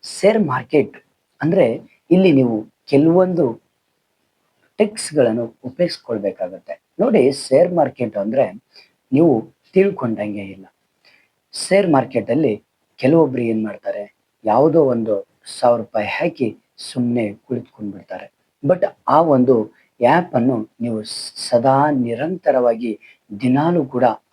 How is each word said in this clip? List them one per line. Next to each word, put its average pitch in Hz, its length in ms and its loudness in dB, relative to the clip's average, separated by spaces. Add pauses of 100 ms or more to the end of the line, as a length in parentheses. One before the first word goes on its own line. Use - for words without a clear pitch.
ಶೇರ್ 220 420 0
ಮಾರ್ಕೆಟ್ 131 500 -2 (460)
ಅಂದ್ರೆ 165 240 2 (440)
ಇಲ್ಲಿ 180 220 4
ನೀವು 127 240 2 (300)
ಕೆಲವೊಂದು 165 600 2 (1300)
ಟ್ರಿಕ್ಸ್‌ಗಳನ್ನು 127 640 0 (180)
ಉಪಯೋಗಿಸ್ಕೊಳ್ಬೇಕಾಗತ್ತೆ. 98 1160 -6 (180)
ನೋಡಿ, 202 240 2 (100)
ಶೇರ್ 165 400 0
ಮಾರ್ಕೆಟ್ 127 440 -2
ಅಂದ್ರೆ 110 280 0 (680)
ನೀವು 147 220 4 (400)
ತಿಳ್ಕೊಂಡಂಗೆ 107 720 -2
ಇಲ್ಲ. 95 200 -18 (880)
ಶೇರ್ 190 360 0
ಮಾರ್ಕೆಟ್ 120 420 0
ಅಲ್ಲಿ 131 220 0 (460)
ಕೆಲವೊಬ್ರು 135 420 2
ಏನ್ 113 220 -2
ಮಾಡ್ತಾರೆ, 104 400 -8 (420)
ಯಾವುದೋ 143 400 4
ಒಂದು 113 280 0 (340)
ಸಾವಿರ 120 320 0
ರೂಪಾಯಿ 104 280 -4
ಹಾಕಿ 156 400 -4 (300)
ಸುಮ್ನೆ 120 560 -4
ಕುಳಿತುಕೊಂಡ್ಬಿಡ್ತಾರೆ. 104 960 -12 (360)
But - 180 0 (260)
ಆ 147 140 4
ಒಂದು 131 340 4 (440)
ಆ್ಯಪ್ 156 360 2
ಅನ್ನು 123 200 0 (240)
ನೀವು 117 240 -4
ಸ್-, - 320 -14
ಸದಾ 135 560 2
ನಿರಂತರವಾಗಿ 123 1000 -2 (380)
ದಿನಾಲೂ 139 560 0
ಕೂಡ 123 200 -2 (280)